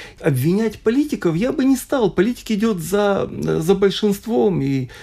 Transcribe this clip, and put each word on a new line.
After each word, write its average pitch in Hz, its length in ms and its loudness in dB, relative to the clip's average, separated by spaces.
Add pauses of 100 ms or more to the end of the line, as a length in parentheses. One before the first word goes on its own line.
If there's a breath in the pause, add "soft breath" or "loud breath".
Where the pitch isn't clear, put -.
(200 loud breath)
Обвинять 175 580 0
политиков 233 560 0
я 233 180 0
бы 269 120 0
не 269 120 4
стал. 240 360 -2
Политик 226 400 -2
идет 214 260 0
за, 196 500 0
за 160 460 0
большинством, 202 880 0
и 135 260 -2 (140 loud breath)